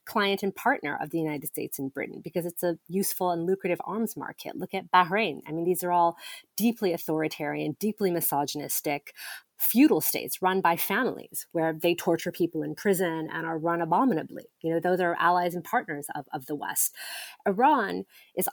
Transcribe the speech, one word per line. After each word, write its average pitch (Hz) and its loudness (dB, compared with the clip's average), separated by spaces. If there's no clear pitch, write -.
client 196 0
and 196 -2
partner - -2
of 156 -8
the 165 -2
United 151 -4
States - -8
and 135 -6
Britain - -8
because 165 -4
it's - -8
a 175 0
useful 185 0
and 170 -2
lucrative 185 0
arms 214 -4
market. - -10
Look - -8
at 185 -8
Bahrain. 180 4
I 151 -8
mean, 165 -2
these 180 2
are 175 0
all 170 4
deeply 214 0
authoritarian, 156 -2
deeply 208 0
misogynistic, 147 -2
feudal 233 6
states - -2
run 185 2
by 170 6
families - -2
where 160 0
they 170 2
torture 170 0
people 165 -2
in 151 -6
prison 165 0
and 160 -4
are 165 -2
run 170 0
abominably. 175 2
You 165 0
know, 165 2
those 180 2
are 170 2
allies 175 4
and 175 -6
partners 156 -4
of, 143 -8
of 135 -8
the 151 -6
West. - -4
Iran 202 4
is - -2